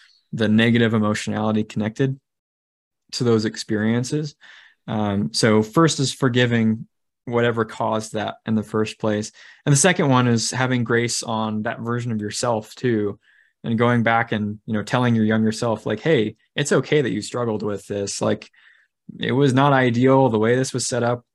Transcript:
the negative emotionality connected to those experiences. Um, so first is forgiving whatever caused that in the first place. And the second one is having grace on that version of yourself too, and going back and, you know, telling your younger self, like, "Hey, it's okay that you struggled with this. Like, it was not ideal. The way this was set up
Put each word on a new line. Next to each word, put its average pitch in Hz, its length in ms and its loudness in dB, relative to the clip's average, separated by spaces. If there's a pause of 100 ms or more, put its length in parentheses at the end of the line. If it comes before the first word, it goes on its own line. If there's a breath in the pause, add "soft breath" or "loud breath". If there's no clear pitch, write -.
(320 loud breath)
the 110 160 0
negative 113 460 4
emotionality 107 720 0
connected 110 520 -4 (960)
to - 140 -4
those 113 180 2
experiences. 120 880 -2 (560 loud breath)
Um, 107 440 -2
so 107 280 4
first 151 380 2
is 131 140 -2
forgiving 117 760 0 (380)
whatever 117 400 0
caused 110 480 -4
that 107 220 -6 (100)
in 113 100 -2
the 107 80 0
first 107 360 -4
place. 107 340 -2 (320 loud breath)
And 143 80 4
the 139 40 4
second 175 300 2
one 127 220 4
is 113 200 0
having 127 360 -2
grace 117 380 -2
on 110 400 -4
that 117 180 -8
version 120 320 -6
of 107 80 -4
yourself 107 520 -4
too, 107 460 -2 (460 soft breath)
and 117 120 -2
going 120 260 2
back 117 280 0
and, 107 340 -4
you 113 80 -6
know, 104 100 -2
telling 123 300 2
your 110 120 2
younger 110 260 2
self, 110 340 -4
like, 110 140 -2
"Hey, 123 380 0 (180)
it's 143 160 -2
okay 151 300 2
that 120 100 -2
you 104 100 -4
struggled 113 420 -4
with 104 240 -6
this. 101 340 -6
Like, 110 280 -2 (720 soft breath)
it 113 140 -2
was 135 200 4
not 139 200 4
ideal. 127 560 4
The 110 100 0
way 113 160 2
this 131 180 -2
was 123 140 -4
set 120 160 -2
up 120 320 -4